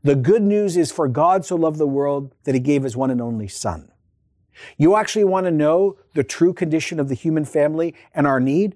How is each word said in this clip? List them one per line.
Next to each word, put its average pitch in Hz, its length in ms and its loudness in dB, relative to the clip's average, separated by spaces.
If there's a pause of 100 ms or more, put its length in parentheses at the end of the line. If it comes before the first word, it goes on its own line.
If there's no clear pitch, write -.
The 139 120 4
good 165 260 2
news 202 360 2
is, 160 140 0
"For 156 160 -2
God 165 380 2
so 180 100 -4
loved 160 220 0
the 151 100 0
world 139 460 -4 (100)
that 135 120 -2
he 127 40 2
gave 139 240 0
his 120 140 -6
one 131 140 0
and 123 100 -2
only 113 260 -6
Son." 82 440 -8 (840)
You 170 180 4
actually 214 280 0
want 185 220 2
to 180 60 0
know 165 460 0 (160)
the 139 100 -2
true 175 300 0
condition 160 460 -4
of 139 80 -2
the 135 80 -4
human 156 300 -2
family 156 500 -2 (180)
and 143 140 0
our 135 120 2
need? 160 360 0